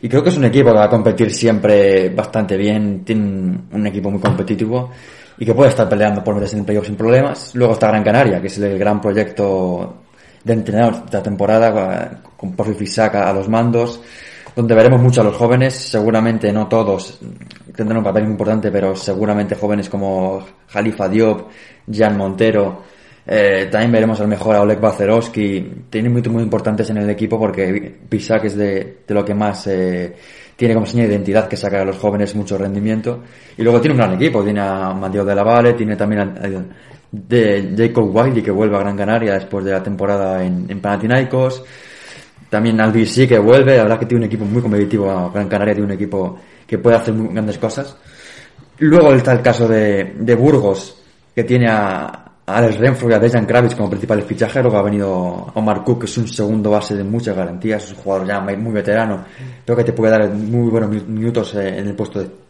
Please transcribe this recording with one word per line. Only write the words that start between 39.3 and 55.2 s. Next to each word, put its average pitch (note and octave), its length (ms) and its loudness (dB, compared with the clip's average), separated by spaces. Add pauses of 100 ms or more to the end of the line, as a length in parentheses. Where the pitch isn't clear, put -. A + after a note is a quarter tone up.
después F#2+ 300 -6
de G2 60 -2
la F#2+ 120 -2
temporada G2 640 -2
en, F2+ 240 -4
en G2 120 -10
Panathinaikos. B2+ 840 -2 (840)
También A2 300 0
Alvin A2 260 2
sí B2+ 220 2
que A#2+ 100 6
vuelve, B2+ 380 6
la A2+ 80 6
verdad A2+ 160 0
que A#2 60 -2
tiene A#2 180 0
un - 20 -4
equipo G#2 180 -4
muy G#2+ 160 0
competitivo, G2+ 720 0
Gran G2+ 160 -4
Canaria G#2 260 0
tiene G2+ 120 -2
un G2+ 80 -4
equipo F#2 440 -4 (280)
que A2 120 -4
puede A#2 180 4
hacer A2+ 180 0
muy A2 180 -4
grandes G#2 260 -4
cosas. C3+ 380 -8 (840)
Luego D3+ 340 6
está B2+ 200 4
el B2 100 2
caso A#2 260 2
de, G#2 500 2
de A2+ 160 2
Burgos, A2+ 680 2 (320)
que A#2 100 0
tiene A#2+ 260 2
a, G2 600 -4 (240)
Alex A2 220 2
Renfro B2 320 2
y A2+ 40 6
a G#2+ 40 4
Dejan A#2 280 2
Kravic A#2+ 300 2
como G2+ 140 -2
principales G#2 340 -2
fichajes. A2+ 380 -2
Luego A2 160 2
ha G2 40 2
venido F#2 720 -4